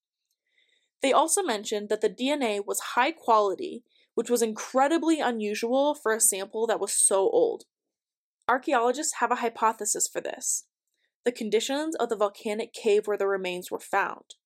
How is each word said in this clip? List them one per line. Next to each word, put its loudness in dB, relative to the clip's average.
They 2
also 2
mentioned -4
that -2
the 2
D -4
N 0
A -2
was -6
high 2
quality, 0
which -2
was 2
incredibly 2
unusual 0
for -2
a 0
sample 0
that 2
was -4
so 4
old. 2
Archaeologists 2
have 2
a -2
hypothesis -2
for -4
this: -6
the 0
conditions -2
of -2
the -2
volcanic -4
cave 2
where -2
the 0
remains -4
were -8
found. -6